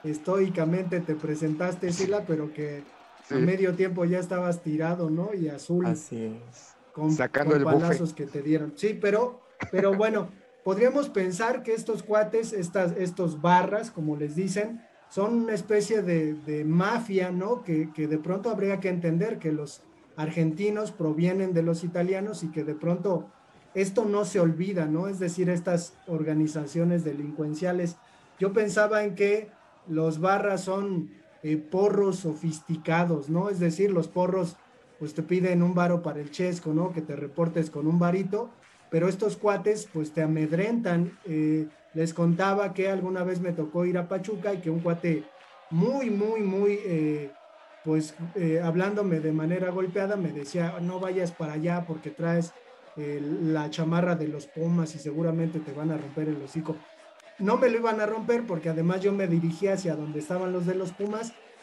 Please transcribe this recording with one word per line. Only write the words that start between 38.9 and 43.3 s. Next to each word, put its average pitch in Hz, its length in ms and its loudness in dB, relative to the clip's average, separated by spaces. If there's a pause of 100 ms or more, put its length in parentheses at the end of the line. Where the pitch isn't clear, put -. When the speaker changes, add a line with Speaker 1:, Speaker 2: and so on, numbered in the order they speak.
Speaker 1:
pero 165 180 2
estos 196 300 -2
cuates, 208 520 0
pues, 151 220 -4
te 160 100 0
amedrentan. 170 1040 0
Eh, 156 420 0 (280)
les 165 180 0
contaba 190 640 2
que 190 160 0
alguna 185 340 -2
vez 180 160 -2